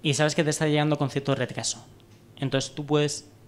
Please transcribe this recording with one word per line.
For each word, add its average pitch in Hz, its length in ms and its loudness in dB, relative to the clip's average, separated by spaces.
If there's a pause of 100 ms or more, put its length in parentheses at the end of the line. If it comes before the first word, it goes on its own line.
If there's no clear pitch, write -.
Y 151 120 0
sabes 151 220 2
que 160 100 2
te 151 60 2
está 156 160 0
llegando 151 300 2
con 139 120 0
cierto 139 260 -2
retraso. - 500 -4 (520)
Entonces 135 360 -2
tú 147 120 -8
puedes 147 440 0 (180)